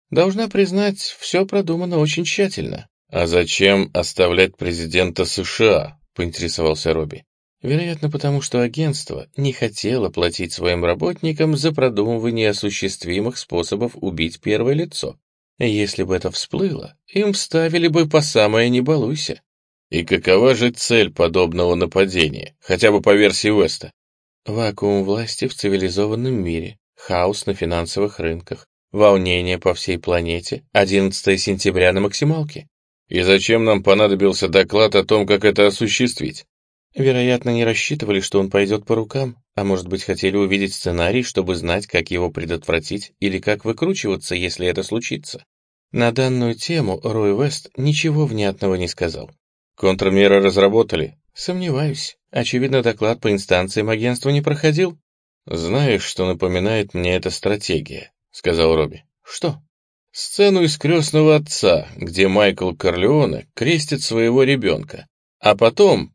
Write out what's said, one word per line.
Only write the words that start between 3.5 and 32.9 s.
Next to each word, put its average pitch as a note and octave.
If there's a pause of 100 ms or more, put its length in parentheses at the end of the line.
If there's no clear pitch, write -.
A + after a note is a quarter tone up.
оставлять F2+
президента F2
С -
Ш - (100)
А?» - (160)
поинтересовался E2
Робби. D#2 (380)
Вероятно, D#3
потому C#3+
что B2
агентство D3 (120)
не C#3
хотело G#2+
платить F2
своим F2
работникам D#3
за D#3
продумывание A2+
осуществимых G2
способов -
убить E2
первое A2+
лицо. - (420)
Если G#2
бы F#2
это F#2
всплыло, - (100)
им G3+
вставили E3
бы D#3+
по D#3
самое A2+
«не B2
балуйся». C#3+ (500)
«И F2
какова F#2+
же A#2+
цель A2
подобного F2
нападения, F2
хотя F#2
бы G2+
по G#2
версии G#2
Уэста?» G2 (540)
Вакуум G2+
власти A2
в -
цивилизованном G2+
мире, E2+ (180)
хаос F#2
на G2
финансовых F2
рынках, E2 (240)
волнение F2+
по F2
всей F2+
планете, E2+
одиннадцатое G2
сентября F#2
на F#2+
максималке. D3 (420)